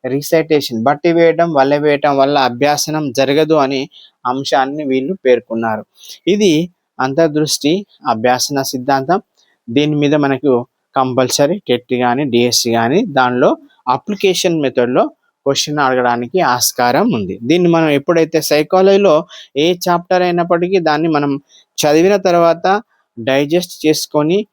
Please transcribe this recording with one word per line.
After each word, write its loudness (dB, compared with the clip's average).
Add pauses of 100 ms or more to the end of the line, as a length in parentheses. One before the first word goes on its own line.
రిసైటేషన్, -2
బట్టి 0
వేయడం, 2
వల్లె 2
వేయటం 0
వల్ల 2
అభ్యాసనం -2
జరగదు 0
అనే 0 (440)
అంశాన్ని -2
వీళ్ళు -2
పేర్కొన్నారు. -2 (440)
ఇది 2 (480)
అంతర్దృష్టి 0 (360)
అభ్యాసన 0
సిద్ధాంతం. -2 (480)
దీని 0
మీద 2
మనకు 0 (440)
కంపల్సరీ 0
టెట్ -4
కానీ, 0
డిఎస్సి 0
కానీ, 0 (120)
దానిలో 2 (380)
అప్లికేషన్ -2
మెథడ్‌లో 0 (420)
క్వశ్చన్ -2
అడగడానికి 0
ఆస్కారం 0
ఉంది. -4
దీన్ని 2
మనం 2
ఎప్పుడైతే 0
సైకాలజీలో 2 (420)
ఏ 0 (100)
చాప్టర్ -2
అయినప్పటికీ 0
దాన్ని 0
మనం 0 (440)
చదివిన 2
తర్వాత 2 (520)
డైజెస్ట్ -2
చేసుకొని 0 (140)